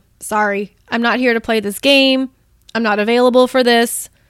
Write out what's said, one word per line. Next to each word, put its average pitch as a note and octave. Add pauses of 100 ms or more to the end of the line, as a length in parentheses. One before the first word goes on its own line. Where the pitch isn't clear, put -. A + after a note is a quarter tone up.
(200)
Sorry, G#3 (140)
I'm A#3
not A#3
here B3
to A3+
play A3+
this G3+
game. C4+ (440)
I'm A3+
not G#3+
available B3
for B3+
this. A#3 (200)